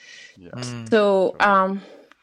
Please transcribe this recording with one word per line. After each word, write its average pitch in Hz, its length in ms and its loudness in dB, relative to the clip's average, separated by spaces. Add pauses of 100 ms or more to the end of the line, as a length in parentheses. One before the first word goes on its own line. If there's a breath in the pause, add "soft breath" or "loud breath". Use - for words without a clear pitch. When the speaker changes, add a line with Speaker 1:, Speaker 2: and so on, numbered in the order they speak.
(360 loud breath)
Speaker 1:
Yeah. 87 140 -20
Speaker 2:
Mm. 120 400 -12
Speaker 3:
So, 202 480 2
Speaker 1:
Totally. 202 120 2
Speaker 3:
um, 190 320 0 (400 loud breath)